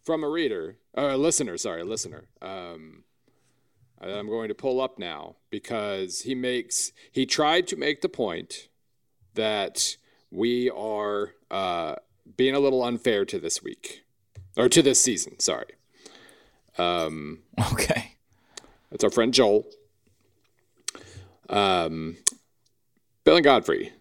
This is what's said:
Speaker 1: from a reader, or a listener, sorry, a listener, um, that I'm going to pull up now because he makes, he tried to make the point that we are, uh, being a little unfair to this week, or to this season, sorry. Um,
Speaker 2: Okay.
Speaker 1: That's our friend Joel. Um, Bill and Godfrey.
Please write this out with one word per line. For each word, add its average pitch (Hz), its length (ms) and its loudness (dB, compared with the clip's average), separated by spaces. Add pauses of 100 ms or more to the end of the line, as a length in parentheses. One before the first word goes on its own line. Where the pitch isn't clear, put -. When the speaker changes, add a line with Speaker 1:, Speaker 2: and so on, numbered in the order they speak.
Speaker 1:
from 160 180 -2
a 147 60 -2
reader, 110 480 -4 (160)
or 139 160 -2
a 135 80 0
listener, 135 400 0
sorry, 85 240 -6
a - 20 -8
listener, 87 460 -10 (120)
um, 85 600 -14 (960)
that 95 180 -8
I'm 104 100 -8
going 113 200 -4
to 107 80 -4
pull 131 240 -2
up 131 180 -4
now 82 380 -12 (140)
because 101 720 -6
he 127 120 -6
makes, 123 600 -4 (180)
he 131 140 0
tried 160 420 2
to 190 80 -6
make 147 240 -2
the 185 80 -4
point 90 640 -6 (640)
that 107 640 -2 (340)
we 120 380 0
are, 104 640 -4 (180)
uh, 85 440 -2 (420)
being 131 180 2
a 143 40 2
little 131 260 2
unfair 113 400 0
to 101 120 -8
this 82 240 -4
week, - 420 -14 (520)
or 123 140 4
to 170 120 8
this 135 200 6
season, - 400 -2
sorry. - 320 -2 (1040)
Um, 80 600 -2 (340)
Speaker 2:
Okay. - 400 -2 (800)
Speaker 1:
That's - 120 -2
our 107 60 4
friend 120 240 2
Joel. 107 320 6 (1800)
Um, 85 680 0 (1080)
Bill 160 120 8
and 170 80 4
Godfrey. 120 580 4